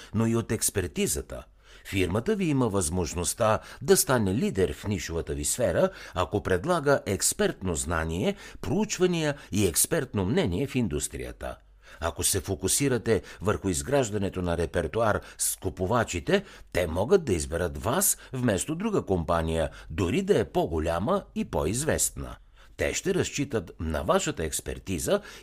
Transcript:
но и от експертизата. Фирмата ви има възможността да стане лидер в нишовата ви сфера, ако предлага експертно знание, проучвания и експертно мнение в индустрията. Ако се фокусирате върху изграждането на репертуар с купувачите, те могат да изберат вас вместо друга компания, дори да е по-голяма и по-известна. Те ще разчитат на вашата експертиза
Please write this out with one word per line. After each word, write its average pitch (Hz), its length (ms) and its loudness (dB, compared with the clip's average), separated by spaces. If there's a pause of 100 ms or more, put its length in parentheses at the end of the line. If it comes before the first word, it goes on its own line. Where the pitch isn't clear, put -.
(140)
но 113 140 2
и 113 80 2
от 113 160 0
експертизата. 87 920 -2 (420)
Фирмата 98 500 2
ви 196 100 0
има 135 240 4
възможността 92 880 2 (220)
да 180 160 6
стане 110 380 4
лидер 123 380 2
в - 140 -8
нишовата 82 460 -2
ви 73 120 -4
сфера, 117 440 2 (240)
ако 92 300 0
предлага 139 640 2
експертно 95 680 0
знание, 82 600 0 (260)
проучвания 175 760 0 (160)
и 101 160 4
експертно 107 580 0
мнение 123 420 0
в - 80 -12
индустрията. 67 840 -4 (420)
Ако 85 240 -4
се 92 180 2
фокусирате 107 800 2 (200)
върху 98 280 0
изграждането 98 720 0
на 87 160 0
репертуар 87 640 0 (160)
с - 180 -2
купувачите, 110 880 0 (300)
те 90 140 2
могат 110 380 2
да 101 80 2
изберат 78 500 -2
вас 151 340 2 (160)
вместо 123 420 0
друга 180 300 0
компания, 82 640 2 (200)
дори 90 320 2
да 107 180 0
е 101 60 2
по-голяма 90 800 -2 (120)
и 220 100 -2
по-известна. 82 920 -2 (420)
Те 73 160 0
ще 185 200 -2
разчитат 131 640 -2
на 78 240 -2
вашата 160 400 0
експертиза 80 800 -2 (220)